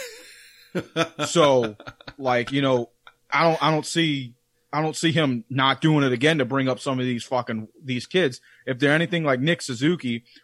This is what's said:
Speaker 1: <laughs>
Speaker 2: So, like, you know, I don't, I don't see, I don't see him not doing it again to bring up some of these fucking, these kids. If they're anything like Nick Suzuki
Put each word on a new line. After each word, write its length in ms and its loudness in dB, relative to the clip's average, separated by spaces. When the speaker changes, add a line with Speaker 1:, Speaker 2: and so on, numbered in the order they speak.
Speaker 1:
<laughs> 40 -12
Speaker 2:
So, 500 2
like, 340 -2
you 100 0
know, 280 0
I 100 2
don't, 200 2
I 100 4
don't 140 0
see, 480 -2
I 80 -2
don't 140 -2
see 160 0
him 400 0
not 300 2
doing 240 4
it 80 2
again 260 2
to 60 0
bring 240 -2
up 100 -2
some 220 -4
of 40 -2
these 200 -4
fucking, 420 -4
these 240 -6
kids. 340 -2
If 120 -4
they're 160 4
anything 300 0
like 160 0
Nick 220 0
Suzuki 600 -2